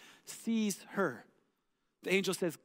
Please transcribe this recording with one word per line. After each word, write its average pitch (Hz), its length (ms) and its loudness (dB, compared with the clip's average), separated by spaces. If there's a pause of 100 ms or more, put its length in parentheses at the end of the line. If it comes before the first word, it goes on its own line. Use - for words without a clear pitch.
(260)
sees 220 520 0 (120)
her. 147 340 0 (800)
The 175 100 0
angel 190 200 2
says, 170 320 -2